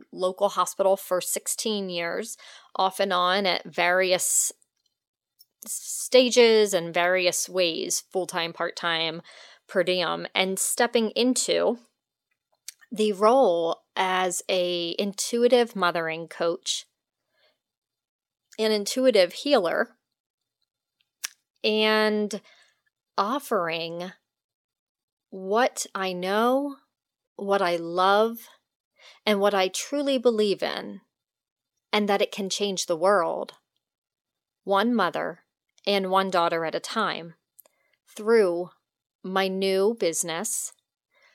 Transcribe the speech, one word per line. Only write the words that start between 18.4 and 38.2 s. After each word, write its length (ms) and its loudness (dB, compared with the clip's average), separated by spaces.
an 140 0
intuitive 640 2
healer, 560 0
and 800 0
offering 960 -4
what 560 -2
I 160 -4
know, 640 0
what 240 0
I 160 0
love, 720 0
and 140 2
what 140 2
I 160 2
truly 480 -2
believe 440 0
in, 380 -8
and 160 2
that 120 4
it 120 -2
can 160 -6
change 360 -4
the 120 -2
world, 560 2
one 280 2
mother 500 -2
and 240 0
one 180 2
daughter 360 0
at 100 -6
a 60 -4
time, 540 -6
through 580 2